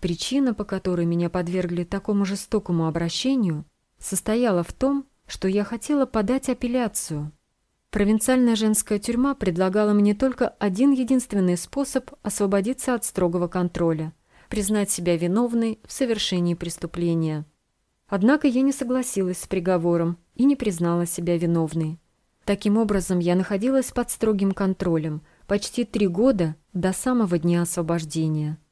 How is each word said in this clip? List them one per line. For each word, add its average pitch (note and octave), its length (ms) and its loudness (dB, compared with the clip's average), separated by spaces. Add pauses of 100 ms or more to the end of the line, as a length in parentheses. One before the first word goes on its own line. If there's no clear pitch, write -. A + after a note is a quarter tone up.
Причина, B3 540 0
по G#3 100 -6
которой F#3 400 -2
меня E3+ 240 0
подвергли F3 560 -2
такому G3+ 400 -2
жестокому F#3+ 640 -2
обращению, E3+ 800 -2 (320)
состояла G#3+ 640 0
в - 100 -6
том, C#4 340 0 (200)
что - 220 -4
я G3+ 160 0
хотела C4 420 0
подать A#3 420 -2
апелляцию. A#3 840 -2 (580)
Провинциальная A3+ 680 4
женская G#3+ 420 2
тюрьма A#3+ 360 0
предлагала F#3+ 600 0
мне G#3 200 4
только B3 340 0
один G#3 440 2
единственный A#3 640 2
способ - 540 -4 (120)
освободиться G3+ 720 0
от A3+ 100 -4
строгого F3 440 0
контроля: E3+ 640 -2 (380)
признать G3+ 400 0
себя F3 260 0
виновной A3+ 680 0
в - 80 -18
совершении F#3+ 640 0
преступления. E3 920 -4 (640)
Однако A#3 380 2
я B3+ 140 2
не C4+ 120 2
согласилась A#3+ 680 -2
с - 100 -12
приговором E3+ 720 0 (160)
и A#3+ 100 0
не C#4+ 100 6
признала F3 520 0
себя F3 320 0
виновной. E3 600 0 (460)
Таким G3+ 320 0
образом, G3+ 420 0
я F3 160 2
находилась G#3+ 560 0
под A#3+ 200 -4
строгим G3 420 0
контролем E3 680 -2 (260)
почти G#3 360 -2
три G#3 220 0
года F3+ 480 2 (180)
до F#3 200 0
самого G#3+ 460 0
дня E3+ 240 2
освобождения. D#3+ 960 -2 (140)